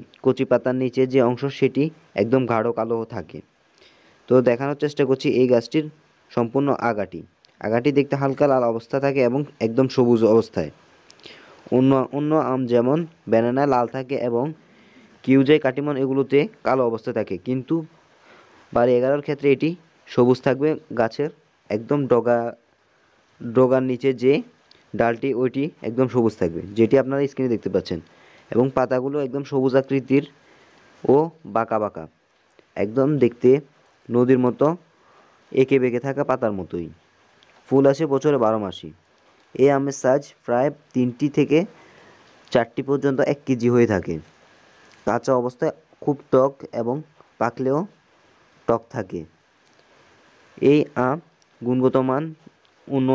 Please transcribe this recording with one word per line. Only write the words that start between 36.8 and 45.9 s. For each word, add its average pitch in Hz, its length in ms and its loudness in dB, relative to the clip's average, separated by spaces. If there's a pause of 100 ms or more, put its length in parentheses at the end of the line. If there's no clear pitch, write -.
ফুল 135 180 4
আসে 139 180 2
বছরে 139 320 0
বারো 110 220 0
মাসই। 90 320 -10 (640)
এই 131 160 4
আমের 139 240 -2
সাইজ 135 280 0 (200)
প্রায় 123 260 0 (220)
তিনটি 127 380 -2
থেকে 143 300 2 (920)
চারটি 123 320 -2
পর্যন্ত 139 440 0
এক 139 180 -2
কেজি 123 240 0
হয়ে 120 180 4
থাকে। 90 280 -2 (880)
কাঁচা 117 320 -2
অবস্থায় 127 380 -4 (280)